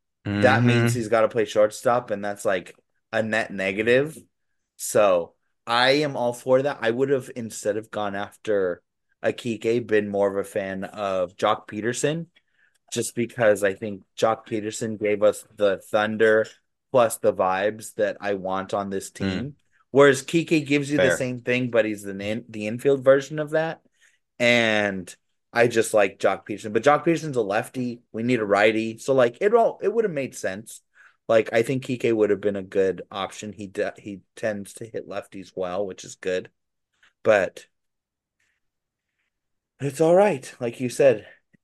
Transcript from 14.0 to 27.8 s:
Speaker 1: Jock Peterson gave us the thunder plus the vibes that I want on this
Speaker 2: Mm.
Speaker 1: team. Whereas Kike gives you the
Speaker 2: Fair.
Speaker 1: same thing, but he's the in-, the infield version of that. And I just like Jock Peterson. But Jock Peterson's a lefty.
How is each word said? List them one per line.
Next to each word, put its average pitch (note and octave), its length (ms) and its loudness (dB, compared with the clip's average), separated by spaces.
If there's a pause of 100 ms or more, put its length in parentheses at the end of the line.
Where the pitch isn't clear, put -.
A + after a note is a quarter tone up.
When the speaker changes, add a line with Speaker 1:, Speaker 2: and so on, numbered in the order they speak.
Speaker 1:
Jock A2 320 0
Peterson A2 500 -6
gave G#2 260 -2
us G#2 240 2 (100)
the G2+ 220 0 (120)
thunder A2 560 2 (460)
plus A#2 260 4
the G#2+ 160 2
vibes G2 600 -2
that G2+ 260 -2
I G2+ 140 -4
want F#2+ 400 -6
on G2+ 160 -4
this F#2+ 200 -8 (100)
Speaker 2:
Mm. F#2+ 200 -2
Speaker 1:
team. D3 160 -10 (340)
Whereas C#3 340 6
Kike D#3+ 420 0
gives C#3+ 240 0
you D3 80 0
the - 120 4
Speaker 2:
Fair. - 0 -
Speaker 1:
same B2+ 300 -4
thing, B2 300 -2
but A#2 140 2
he's G#2+ 180 -6
the G2 160 -8
in-, G#2 300 -6
the G#2+ 180 -8
infield B2+ 380 0
version C#3 340 2
of D3 120 -8
that. D#3 300 -4 (580)
And G#2+ 760 2 (380)
I A#2+ 160 4
just A2 260 0
like G2+ 240 2
Jock G2 280 -2
Peterson. G#2 260 -10
But A2+ 120 0
Jock D3 200 4
Peterson's D#3 320 -2
a A#2 60 2
lefty. A#2 600 -4 (100)